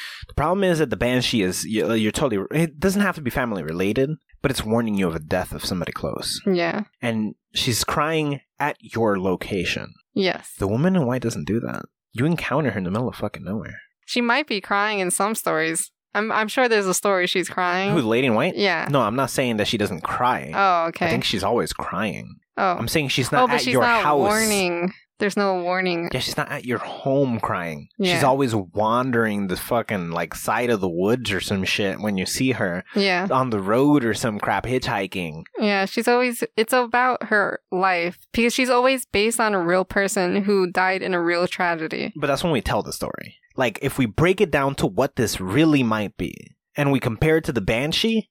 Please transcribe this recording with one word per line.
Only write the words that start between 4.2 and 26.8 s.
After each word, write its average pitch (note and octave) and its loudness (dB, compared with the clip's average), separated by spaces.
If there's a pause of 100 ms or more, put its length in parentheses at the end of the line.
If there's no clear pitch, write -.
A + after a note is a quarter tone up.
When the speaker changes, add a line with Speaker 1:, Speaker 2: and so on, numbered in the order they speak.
Speaker 1:
but C3+ 0
it's - -6
warning A2 0
you F#2+ 2
of E2 -2
a E2 -4
death F2+ -4
of D2+ -10
somebody E2 -4
close. - -6
Speaker 2:
Yeah. F3 0 (180)
Speaker 1:
And A2 -2 (180)
she's - -2
crying D3+ -2 (180)
at D3 -2
your G#2+ 0
location. F2+ -2 (200)
Speaker 2:
Yes. - -2
Speaker 1:
The G3 -2
woman F#3 2
in D#3+ 4
white B2 -2
doesn't G#2 -4
do G#2+ 0
that. - -8 (280)
You A#2 0
encounter D3+ 0
her G2+ -6
in F#2+ -2
the F2 -2
middle A#2 -2
of F#2 -6
fucking G2+ -8
nowhere. F#2 -8 (260)
Speaker 2:
She - -2
might A#3+ 0
be G#3 -4
crying G#3 0
in F3+ 0
some G#3 0
stories. E3 -2 (220)
I'm, G#3+ -2
I'm G#3+ 0
sure B3+ 2
there's G#3 4
a F3+ 2
story F#3+ 2
she's F3 -2
crying. F#3 0
Speaker 1:
Who, E3+ 4
the A2+ 0
lady B2 4
in A2 4
white? D3 2
Speaker 2:
Yeah. F3+ 0
Speaker 1:
No, C#3 4
I'm G#2+ 2
not C3+ 0
saying B2 0
that G#2 2
she A#2 0
doesn't F#2+ -2
cry. G#2 -2
Speaker 2:
Oh, F3+ 2
okay. E3+ -4
Speaker 1:
I - 0
think - 0
she's F#2 -2
always G2 0
crying. E2+ -6 (220)
Speaker 2:
Oh. F#3 0
Speaker 1:
I'm A#2 -4
saying D3 0
she's C3 -2
not B3+ 4
Speaker 2:
Oh, B3 4
but - 0
Speaker 1:
at D3 0
Speaker 2:
she's B3+ 0
Speaker 1:
your C3 4
Speaker 2:
not A#3 2
Speaker 1:
house. D3+ 4
Speaker 2:
warning. G3 0 (280)
There's G#3 -2
no G3 2
warning. F3 -2
Speaker 1:
Yeah, B2+ -2
she's - -4
not C#3+ -4
at C#3 -8
your A#2+ 0
home C3+ 0